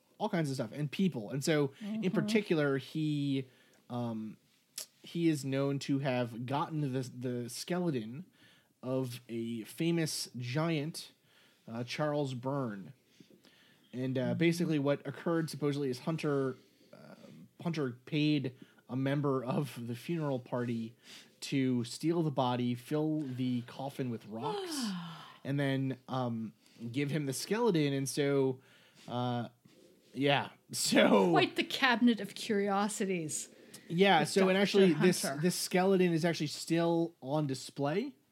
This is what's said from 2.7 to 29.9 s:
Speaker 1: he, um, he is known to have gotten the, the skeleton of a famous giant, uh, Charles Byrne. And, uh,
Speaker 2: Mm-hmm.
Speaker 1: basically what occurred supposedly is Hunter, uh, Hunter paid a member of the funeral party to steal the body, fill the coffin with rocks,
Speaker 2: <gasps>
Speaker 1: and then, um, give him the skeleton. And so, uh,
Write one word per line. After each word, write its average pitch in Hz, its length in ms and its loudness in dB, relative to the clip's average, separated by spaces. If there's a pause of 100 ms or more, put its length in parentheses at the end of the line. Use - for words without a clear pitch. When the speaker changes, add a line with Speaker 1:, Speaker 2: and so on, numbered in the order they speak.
Speaker 1:
he, 143 680 -2 (440)
um, 117 480 -6 (640)
he 170 280 0
is 143 160 0
known 139 340 0
to 139 200 0
have 123 460 -2
gotten 151 360 -2 (120)
the, 131 160 -4 (100)
the 123 300 -4
skeleton 156 760 -4 (580)
of 127 440 -2
a 117 360 -6
famous 165 760 -2
giant, 151 760 -4 (600)
uh, 113 120 -6
Charles 147 500 -2
Byrne. 127 600 -4 (1000)
And, 131 240 -4
uh, 131 120 0
Speaker 2:
Mm-hmm. 120 80 0
Speaker 1:
basically 170 420 2
what 139 280 0
occurred 160 420 -2
supposedly 143 400 -2
is 123 100 -4
Hunter, 143 580 -2 (360)
uh, - 40 -20 (640)
Hunter 151 320 -2 (100)
paid 147 460 2 (380)
a 117 60 -6
member 135 480 0
of 131 280 -2 (160)
the 120 80 -4
funeral 147 440 -2
party 120 540 -4 (480)
to 131 440 0
steal 165 360 -2
the 156 100 0
body, 123 440 0
fill 156 480 -2 (140)
the 127 240 -2
coffin 135 480 -8
with 113 200 -8
rocks, 320 560 -6 (280)
Speaker 2:
<gasps> - 320 -18
Speaker 1:
and 143 140 -2
then, 135 380 0 (120)
um, 117 420 -4 (400)
give 143 180 -2
him 147 160 -2
the 135 80 -2
skeleton. 175 600 2
And 135 140 0
so, 139 520 2 (480)
uh, 120 400 -2 (640)